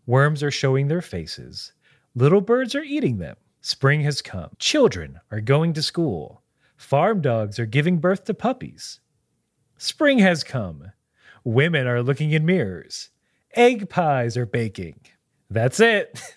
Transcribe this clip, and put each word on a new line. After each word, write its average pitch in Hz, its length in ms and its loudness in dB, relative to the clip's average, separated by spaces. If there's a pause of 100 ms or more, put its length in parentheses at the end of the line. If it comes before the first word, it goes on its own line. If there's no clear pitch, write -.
Worms 139 360 2
are 147 80 0
showing 135 380 0
their 165 120 -2
faces. 82 720 -12 (420)
Little 147 260 4
birds 240 340 0
are 285 80 -4
eating 269 360 -2
them. 80 180 -10 (240)
Spring 143 420 0
has 143 180 -2
come. - 380 -10
Children 87 600 0 (100)
are 107 100 -6
going 147 340 2
to 151 80 -6
school. 117 600 -4 (340)
Farm 180 460 0
dogs 113 360 -2
are 117 80 -2
giving 147 320 0
birth 180 260 0
to 214 100 -4
puppies. - 640 -8 (800)
Spring 277 400 2
has 180 260 4
come. 92 480 -8 (520)
Women 135 420 2
are 123 160 0
looking 143 300 -2
in 156 120 2
mirrors. 123 640 -2 (440)
Egg 240 340 4
pies 131 480 0
are 123 100 -2
baking." 101 540 -6 (500)
That's 113 300 2
it. 220 480 2
<laughs> - 80 -20